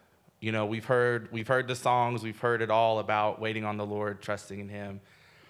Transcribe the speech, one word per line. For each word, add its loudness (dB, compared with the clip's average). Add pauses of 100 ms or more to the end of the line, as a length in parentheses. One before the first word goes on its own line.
(400)
you -4
know, 0
we've -4
heard, 2
we've -6
heard 2
the -4
songs, 2
we've -8
heard 2
it 0
all 4
about 0
waiting -2
on -4
the -4
Lord, -4
trusting -6
in -10
him. -10 (480)